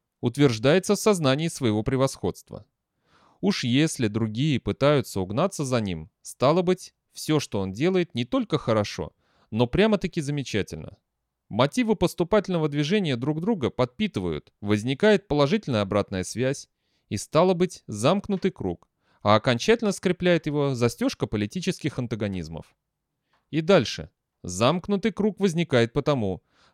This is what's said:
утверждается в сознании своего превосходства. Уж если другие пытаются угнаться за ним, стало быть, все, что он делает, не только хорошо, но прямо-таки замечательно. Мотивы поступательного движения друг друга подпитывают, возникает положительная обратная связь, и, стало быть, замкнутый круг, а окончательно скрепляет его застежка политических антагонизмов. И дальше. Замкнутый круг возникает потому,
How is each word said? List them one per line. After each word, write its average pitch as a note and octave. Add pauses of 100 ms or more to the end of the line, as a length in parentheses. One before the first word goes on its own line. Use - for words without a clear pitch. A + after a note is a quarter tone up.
(220)
утверждается C#3
в -
сознании E3
своего A2
превосходства. - (760)
Уж F#3+
если C3+
другие A2+
пытаются C3
угнаться C3+
за B2
ним, E2+ (120)
стало D#3
быть, F3+ (200)
все, D3+
что -
он F#2+
делает, F3
не A#2+
только A3+
хорошо, G#2+ (360)
но A#2
прямо-таки F#3
замечательно. A#2+ (500)
Мотивы G#3
поступательного F3
движения D3+
друг D3+
друга F3
подпитывают, G#2
возникает B2
положительная D3
обратная G2
связь, B2+ (380)
и, A2
стало F3+
быть, F3
замкнутый F3
круг, - (360)
а G#2
окончательно G3
скрепляет F3
его C#3+
застежка A#2+
политических C3
антагонизмов. G2 (760)
И D#3
дальше. D#3+ (320)
Замкнутый E3+
круг G3+
возникает D#3
потому, A#2 (300)